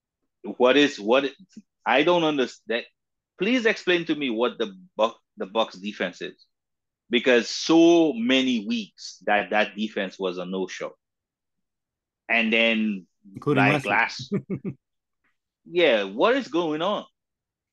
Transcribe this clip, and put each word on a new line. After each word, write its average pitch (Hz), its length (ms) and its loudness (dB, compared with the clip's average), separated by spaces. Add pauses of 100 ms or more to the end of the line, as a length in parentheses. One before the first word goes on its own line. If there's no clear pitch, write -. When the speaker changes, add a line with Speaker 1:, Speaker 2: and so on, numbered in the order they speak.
(580)
Speaker 1:
what 127 200 4
is, 143 220 2
what, 120 260 2 (600)
I 123 180 2
don't 175 200 2
understand. 123 640 -4 (540)
Please 226 260 0
explain 180 400 0
to 165 100 -2
me 143 140 -4
what 117 280 -2
the 104 160 -4 (240)
Buc-, 113 180 0 (220)
the 104 100 -8
Bucs 107 340 -4
defense 98 400 -6
is, - 240 -14 (640)
because 120 400 2
so 165 640 4
many 123 540 0
weeks 113 580 -8
that 104 240 0
that 104 260 0
defense 104 440 -6
was 92 180 -4
a 90 80 -6
no-show. 92 460 -8 (1400)
And 113 240 0
then, 110 520 0 (300)
Speaker 2:
Including 139 280 0
Speaker 1:
like, 135 220 2
Speaker 2:
last 110 460 -2
week. 185 180 -4
Speaker 1:
last 185 260 -8 (400)
Speaker 2:
<laughs> - 560 -20
Speaker 1:
Yeah, 147 320 4
what 135 320 0
is 269 120 -4
going 156 340 -4
on? 185 220 -4 (680)